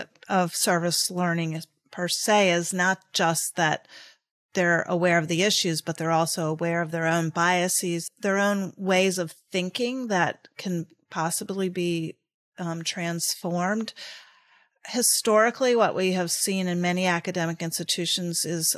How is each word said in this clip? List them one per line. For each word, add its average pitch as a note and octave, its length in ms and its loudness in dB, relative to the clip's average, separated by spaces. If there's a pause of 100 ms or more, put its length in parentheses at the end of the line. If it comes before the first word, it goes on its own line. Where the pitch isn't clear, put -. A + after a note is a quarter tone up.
(300)
of F3+ 260 0
service F3 560 0
learning E3+ 400 -2
is, D#3+ 160 -8 (240)
per F3+ 160 -4
se, G3+ 440 4
is E3+ 220 0
not F#3 260 2 (120)
just - 460 0
that D#3 280 2 (680)
they're F3 340 4
aware F3 300 4
of D#3+ 100 0
the E3+ 160 2
issues, F3+ 380 0
but E3 160 -6
they're E3 140 -2
also D#3+ 360 0
aware E3+ 340 -2
of D#3+ 100 -6
their E3 160 -2
own E3 220 2
biases, F3 800 0 (120)
their G3 160 0
own G3+ 400 0
ways F#3+ 400 2
of E3+ 180 -4 (160)
thinking A#3+ 560 -2
that F3 400 0 (100)
can F3 300 -4 (220)
possibly F#3+ 580 -4
be, F3 480 -4 (420)
um, E3 260 -6
transformed. F3 1080 -4 (920)
Historically, A#3 880 2
what G3+ 180 4
we F#3 200 0
have F3+ 180 0
seen F#3+ 360 -2
in F3 140 0
many F3+ 240 0
academic E3+ 560 -2
institutions E3+ 840 -2
is D#3+ 320 -2